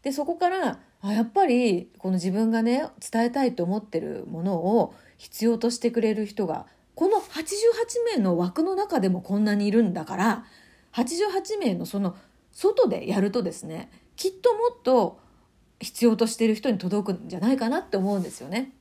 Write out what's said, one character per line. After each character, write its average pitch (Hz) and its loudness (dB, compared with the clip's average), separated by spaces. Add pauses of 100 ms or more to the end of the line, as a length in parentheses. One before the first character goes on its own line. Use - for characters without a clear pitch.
で、 269 -4
そ 277 -4
こ 339 -4
か 359 0
ら、 359 -2 (200)
あ、 202 -4
や 220 2
っ 226 -2
ぱ 392 4
り 240 2
こ 190 -6
の 185 2
自 180 -2
分 220 2
が 226 2
ね、 247 2 (240)
伝 226 2
え 240 2
た 277 0
い 254 0
と 175 -2
思 190 0
っ 208 -8
て - -4
る 151 -6
も 165 -8
の 185 0
を 190 2 (220)
必 - -4
要 233 4
と 233 0
し 240 -8
て 233 0
く 233 0
れ 220 2
る 214 -2
人 202 -4
が、 156 -6 (280)
こ 339 2
の 415 4
八 320 -8
十 - - (220)
八 466 -2
名 453 0
の 185 2
枠 180 0
の 381 0
中 392 0
で 190 2
も 180 0
こ 202 -2
ん 214 2
な 208 2
に 202 0
い 208 2
る 233 4
ん 185 0
だ 160 -8
か 180 -10
ら、 202 0 (480)
八 247 -2
十 415 2
八 392 -4
名 254 0
の 175 -6
そ 196 -6
の 185 -4 (360)
外 427 2
で - -4
や 196 0
る 196 2
と 233 -2
で 180 -4
す - -14
ね、 160 -12 (260)
き 370 -4
っ - 0
と 453 2
も 453 0
っ - -6
と 247 2 (580)
必 - 0
要 220 6
と 226 2
し 226 -6
て 226 2
い - 4
る 220 4
人 247 -2
に 196 0
届 196 -2
く 180 -6
ん - -14
じ 180 -10
ゃ 165 -6
な 220 4
い 262 2
か 226 -2
な 302 -2
っ 370 -14
て 196 -2
思 196 0
う 196 0
ん 185 -2
で - -6
す - -16
よ 131 -14
ね。 254 -6